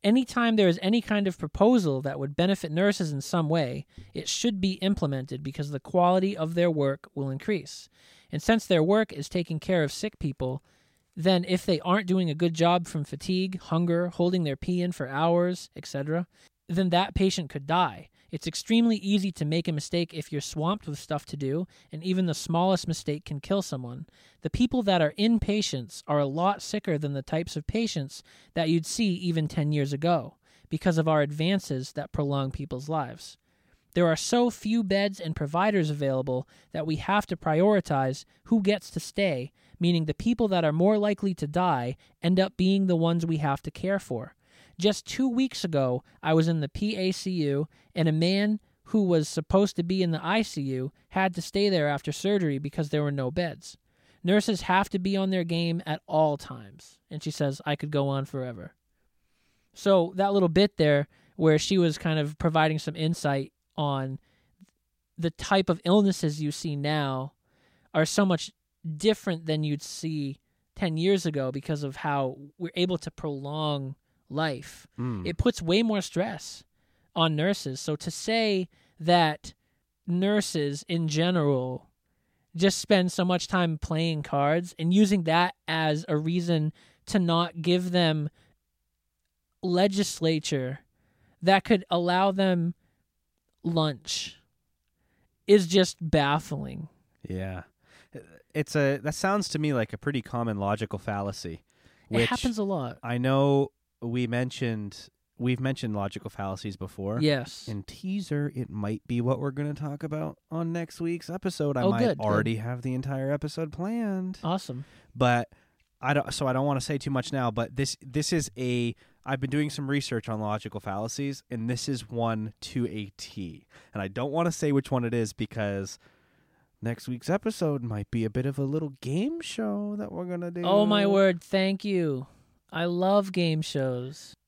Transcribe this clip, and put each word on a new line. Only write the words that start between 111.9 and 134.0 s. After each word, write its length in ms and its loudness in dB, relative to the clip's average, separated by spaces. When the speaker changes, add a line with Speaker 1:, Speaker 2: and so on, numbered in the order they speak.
Speaker 2:
might 100 2
Speaker 1:
good, 180 2
good. 60 -4
Speaker 2:
already 320 2
have 260 -6
the 120 -2
entire 380 -2
episode 400 -4
planned. 720 -4
Speaker 1:
Awesome. 400 -4
Speaker 2:
But 320 2
I 120 0
don't, 220 0
so 120 -2
I 60 2
don't 140 2
wanna 160 0
say 160 -4
too 120 -4
much 220 -2
now, 180 0
but 260 -4
this, 280 -2
this 300 -2
is 240 -2
a, 360 -2
I've 160 -4
been 100 -4
doing 200 0
some 180 -6
research 400 -2
on 120 -4
logical 400 -4
fallacies, 720 -6
and 200 -4
this 180 -4
is 220 -6
one 420 -2
to 260 -4
a 280 -8
T. 500 -12
And 80 -6
I 60 -4
don't 240 -6
wanna 200 0
say 200 -2
which 180 0
one 140 0
it 100 -2
is 180 0
because 640 -6
next 220 -6
week's 240 -8
episode 540 -2
might 260 -6
be 140 0
a 60 -2
bit 160 -2
of 120 -4
a 60 -2
little 360 -4
game 400 -4
show 560 -6
that 140 -8
we're 140 -8
gonna 260 -6
do. 140 -6
Speaker 1:
Oh, 220 4
my 200 4
word. 340 4
Thank 440 0
you. 420 -2
I 140 -2
love 440 2
game 320 0
shows. 720 -6